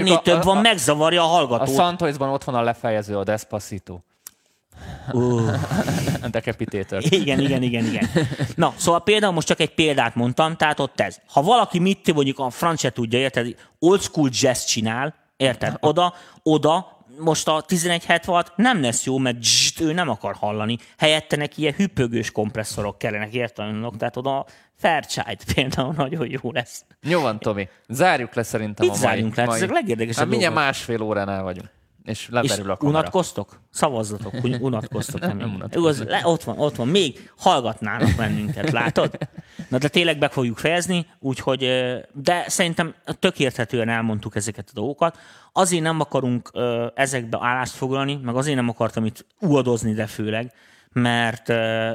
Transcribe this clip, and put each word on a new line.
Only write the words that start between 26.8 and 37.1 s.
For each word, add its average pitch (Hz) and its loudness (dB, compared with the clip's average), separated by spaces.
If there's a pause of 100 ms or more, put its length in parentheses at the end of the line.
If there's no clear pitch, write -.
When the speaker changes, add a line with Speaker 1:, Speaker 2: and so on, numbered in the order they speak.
Speaker 2:
Jó 165 2
van, 110 0
Tomi. 101 -2 (200)
Zárjuk 135 2
le 117 -2
szerintem 107 -2
Speaker 1:
Mit 202 2
Speaker 2:
a 165 -2
mai, 131 4
Speaker 1:
zárjunk 113 0
le? 117 2
Hát 120 2
Speaker 2:
mai 113 0
Speaker 1:
ezek 113 0
a - -2
legérdekesebb 113 0
Speaker 2:
Hát 156 2
mindjárt 175 2
Speaker 1:
dolgok. 147 2
Speaker 2:
másfél 117 -4
óránál 98 -2
vagyunk. 90 -8 (340)
És - -8
leverül 113 0
Speaker 1:
És 98 -4
Speaker 2:
a 92 -2
kamera. 147 2
Speaker 1:
unatkoztok? - -2 (100)
Szavazzatok, 107 -2
hogy 127 0
unatkoztok, 113 -4
Speaker 2:
<laughs> 170 -2
Nem 202 -2
Speaker 1:
nem? 117 -6
Speaker 2:
unatkozom. 95 -4
Speaker 1:
Igaz, 151 2
le, 175 -2
ott 165 2
van, 117 -6
ott 143 0
van. 120 -2
Még 165 0